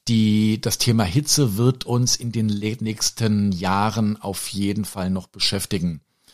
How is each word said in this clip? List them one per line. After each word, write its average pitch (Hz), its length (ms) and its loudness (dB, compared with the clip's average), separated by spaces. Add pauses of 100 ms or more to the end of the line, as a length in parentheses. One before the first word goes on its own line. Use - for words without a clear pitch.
die, 107 520 4
das - 200 -4
Thema 113 240 4
Hitze 104 540 0
wird 123 280 2
uns 123 300 2
in 120 160 -6
den 110 180 0
le-, 104 300 -2
nächsten 107 720 0
Jahren 101 680 0
auf - 280 -8
jeden 101 360 -2
Fall 92 280 -4
noch 92 160 -4
beschäftigen. 87 720 -4 (320)